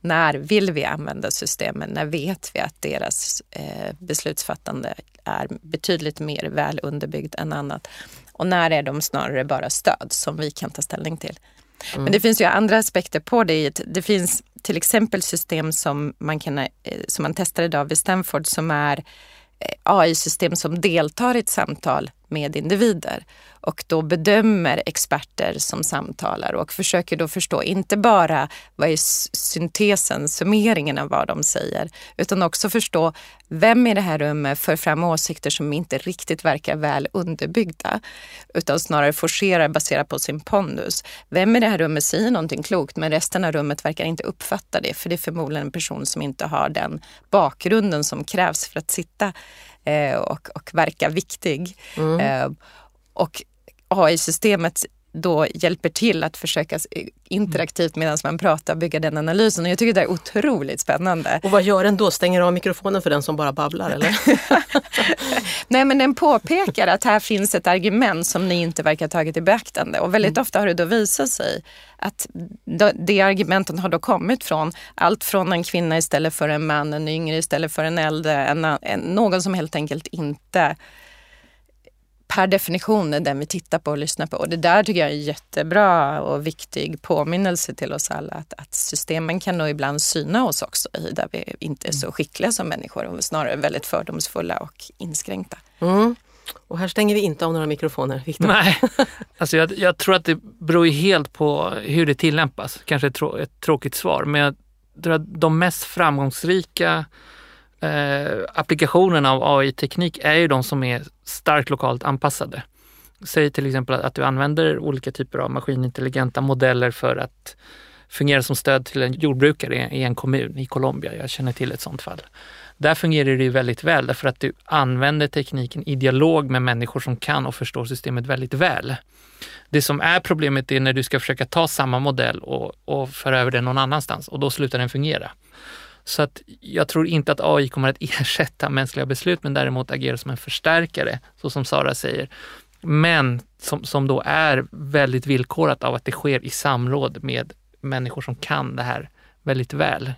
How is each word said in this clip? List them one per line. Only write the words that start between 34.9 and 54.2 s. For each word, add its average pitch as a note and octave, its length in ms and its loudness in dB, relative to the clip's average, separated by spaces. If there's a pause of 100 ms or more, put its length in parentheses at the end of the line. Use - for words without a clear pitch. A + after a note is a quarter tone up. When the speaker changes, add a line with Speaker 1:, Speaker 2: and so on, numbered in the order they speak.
Speaker 1:
åsikter D#3+ 460 -2
som D3 240 -2
inte D3+ 240 -4
riktigt - 480 -4
verkar D3 300 0
väl D3 380 -2
underbyggda, F3 840 -2 (540)
utan E3 260 0
snarare D3 340 2
forcerar F3 560 2
baserat D3+ 400 -2
på C#3 100 -4
sin D3+ 200 -6
pondus. - 640 -2 (260)
Vem G#3 260 4
i B3 40 6
det A#3+ 80 4
här G#3 100 0
rummet D#3 260 0
säger A3 280 0
någonting D#3+ 320 0
klokt, F3 340 -2
men D#3 140 -2
resten E3+ 340 0
av D#3+ 60 0
rummet D3 340 -2
verkar D#3+ 200 -2
inte E3 180 -4
uppfatta - 580 -4
det, - 120 -4
för - 160 -8
det F3 60 -2
är - 20 -2
förmodligen D3+ 500 -6
en - 40 -10
person C#3+ 340 -6
som - 160 -6
inte C#3+ 240 -6
har D3+ 240 0
den D3+ 320 -4 (300)
bakgrunden F#3 720 2
som - 200 -6
krävs F3+ 440 -2
för - 120 -8
att - 120 -6
sitta, F#3 420 -4 (520)
eh, D3 300 0
och, - 400 -4
och - 180 -16
verka D#3+ 360 2
viktig. E3+ 680 -4 (200)
Speaker 2:
Mm. D#3 220 2
Speaker 1:
Eh, C3+ 300 0 (640)
och - 300 -4 (440)
A F3+ 220 6
I-systemet E3+ 760 0 (260)